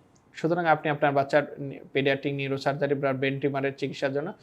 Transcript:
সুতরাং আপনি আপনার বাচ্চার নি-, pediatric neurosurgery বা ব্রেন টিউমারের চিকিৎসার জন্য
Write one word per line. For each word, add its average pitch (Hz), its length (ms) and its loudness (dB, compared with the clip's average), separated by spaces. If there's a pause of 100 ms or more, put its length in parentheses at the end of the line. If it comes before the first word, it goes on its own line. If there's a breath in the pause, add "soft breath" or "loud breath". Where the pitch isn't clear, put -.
(340)
সুতরাং 170 320 0
আপনি 156 240 4
আপনার 147 220 2
বাচ্চার 139 300 4 (160)
নি-, 139 400 -6
pediatric 139 400 0
neurosurgery 139 560 0
বা 139 180 0
ব্রেন 135 280 -2
টিউমারের 139 360 0
চিকিৎসার 139 360 -4
জন্য 151 200 -4 (100)